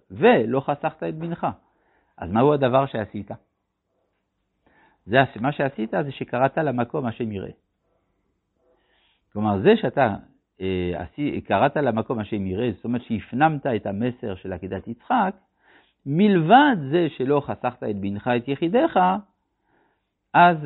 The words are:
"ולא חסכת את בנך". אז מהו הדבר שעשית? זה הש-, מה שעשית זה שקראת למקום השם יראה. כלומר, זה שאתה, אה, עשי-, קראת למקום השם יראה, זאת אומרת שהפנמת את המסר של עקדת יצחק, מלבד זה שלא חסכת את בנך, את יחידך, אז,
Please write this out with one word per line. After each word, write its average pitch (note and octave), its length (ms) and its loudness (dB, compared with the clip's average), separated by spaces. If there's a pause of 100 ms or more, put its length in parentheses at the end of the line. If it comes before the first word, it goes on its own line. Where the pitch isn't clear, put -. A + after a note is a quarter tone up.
(100)
"ולא C3 500 2
חסכת D3 420 -4
את E3 120 -6
בנך". E3+ 320 -6 (720)
אז F2 120 -10
מהו B2 220 4
הדבר C3+ 340 2
שעשית? G#2 440 -8 (1800)
זה A2+ 140 4
הש-, C3+ 160 0
מה D3 160 -2
שעשית - 380 -4
זה D#3 220 -2
שקראת C3 460 -2
למקום C3 480 -2
השם A2+ 260 -6
יראה. F#2+ 180 -8 (1800)
כלומר, G#2 260 0
זה F#3 180 4
שאתה, B2+ 380 0 (460)
אה, F#2 360 -2
עשי-, G2 440 -6
קראת A#2 360 0
למקום A#2+ 420 -2
השם G2+ 280 -4
יראה, G#2 260 -2
זאת - 120 -14
אומרת A#2+ 180 -4
שהפנמת C3+ 640 -2
את A2+ 200 -4
המסר A2 480 -4
של F#2 180 -12
עקדת F#2 360 -10
יצחק, G3 460 -4 (720)
מלבד G3+ 720 4 (140)
זה E3+ 160 2 (100)
שלא C#3 240 0
חסכת A#2+ 420 -6
את A2 140 -4
בנך, G2 400 -6
את A#2+ 120 -4
יחידך, G3 520 0 (1300)
אז, F3 320 8